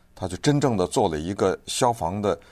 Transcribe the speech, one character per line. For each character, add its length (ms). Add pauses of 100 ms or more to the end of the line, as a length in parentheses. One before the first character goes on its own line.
(140)
他 140
就 100
真 240
正 160
的 80
做 240
了 80
一 160
个 320
消 260
防 300
的 180 (120)